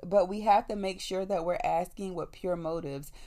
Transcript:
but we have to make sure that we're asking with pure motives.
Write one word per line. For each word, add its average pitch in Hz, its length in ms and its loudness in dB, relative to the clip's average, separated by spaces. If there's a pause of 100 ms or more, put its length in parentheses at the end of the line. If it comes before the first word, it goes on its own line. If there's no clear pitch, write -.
but 185 240 4
we 208 140 -4
have 214 260 6
to 214 80 -4
make 190 240 -4
sure 190 260 -2
that 180 200 0
we're 175 180 0
asking 180 520 -2
with 156 160 -6
pure 180 240 -2
motives. 160 560 -4 (160)